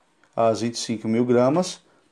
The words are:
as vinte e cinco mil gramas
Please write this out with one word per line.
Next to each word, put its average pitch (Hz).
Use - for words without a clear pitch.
as 113
vinte 117
e -
cinco 113
mil 113
gramas 127